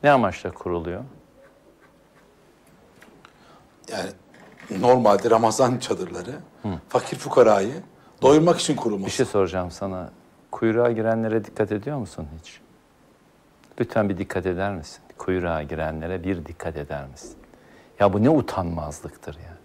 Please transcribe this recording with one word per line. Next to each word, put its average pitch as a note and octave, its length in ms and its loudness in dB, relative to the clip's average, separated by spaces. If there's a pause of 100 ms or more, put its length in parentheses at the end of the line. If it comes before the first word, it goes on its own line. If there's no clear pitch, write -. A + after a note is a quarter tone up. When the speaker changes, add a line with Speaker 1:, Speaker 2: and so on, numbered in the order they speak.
Speaker 1:
Ne D3 80 6
amaçla G#2 400 2
kuruluyor? F2 540 -6 (2750)
Speaker 2:
Yani - 200 -8 (720)
normalde A#2 500 6
Ramazan A#2 480 4
çadırları F#2 540 -8 (300)
Speaker 1:
Hı. G#2+ 60 -6 (200)
Speaker 2:
fakir - 280 -2
fukarayı A2 560 4 (500)
doyurmak D#3 380 6
için C#3+ 160 0
kurulması. G2+ 300 -4
Speaker 1:
Bir F#2+ 40 -6
şey B2 160 0
soracağım F2+ 440 0
sana. F#2 400 -8 (420)
Kuyruğa A#2 400 2
girenlere A2+ 520 -2
dikkat G#2+ 280 -4
ediyor C3+ 260 -6
musun F2 280 -10 (140)
hiç? - 200 -20 (1200)
Lütfen A2 280 0
bir F#2 100 -2
dikkat F#2 280 -4
eder F#2+ 280 -4
misin? D#2+ 240 -14 (200)
Kuyruğa F2 440 -2
girenlere D#2 600 -6
bir F2+ 220 -4
dikkat E2 300 -10
eder C#2+ 300 -10
misin? - 280 -20 (680)
Ya G2+ 120 6
bu G#2+ 100 0
ne C3 80 6
utanmazlıktır E2+ 1040 -4
ya. E2 300 -20